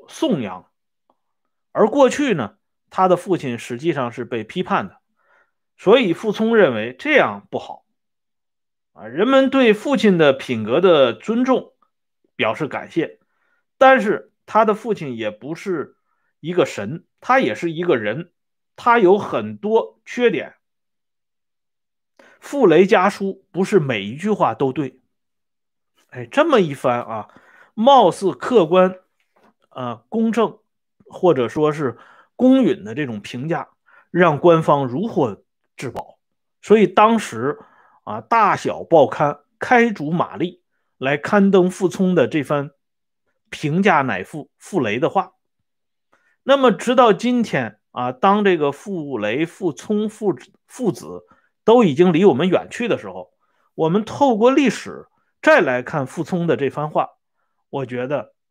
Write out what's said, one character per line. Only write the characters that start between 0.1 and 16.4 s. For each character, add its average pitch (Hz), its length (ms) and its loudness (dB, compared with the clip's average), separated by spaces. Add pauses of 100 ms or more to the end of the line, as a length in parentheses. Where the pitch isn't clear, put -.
扬， 92 260 -12 (1040)
而 196 160 2
过 269 240 4
去 262 240 -2
呢， 113 220 -6 (340)
他 185 160 0
的 180 100 4
父 180 200 -4
亲 127 200 -8
实 120 220 -10
际 160 140 -2
上 127 180 -4
是 120 140 -10
被 113 180 -8
批 180 220 -8
判 139 240 -4
的， - 100 -20 (800)
所 - 240 4
以 170 120 0
傅 208 200 -4
聪 226 240 -2
认 151 180 4
为 113 240 -8
这 302 140 -4
样 117 360 0
不 120 120 -8
好。 - 240 -18 (1080)
啊， 104 140 -20
人 160 220 -2
们 269 220 2
对 254 220 4
父 269 240 -2
亲 190 220 2
的 147 140 6
品 113 320 -8
格 123 160 0
的 147 320 4
尊 226 320 -4
重 247 300 -2 (600)
表 113 220 -2
示 151 100 -6
感 107 240 -12
谢， - 300 -6 (580)
但 262 220 6
是 196 320 -4 (140)
他 220 180 2
的 208 100 2
父 208 200 -6
亲 139 220 -10
也 110 140 -6
不 131 240 -12
是 165 420 -10 (440)